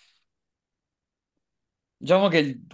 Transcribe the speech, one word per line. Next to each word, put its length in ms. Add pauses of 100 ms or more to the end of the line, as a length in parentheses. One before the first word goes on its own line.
(2000)
Diciamo 320
che 100
il, 360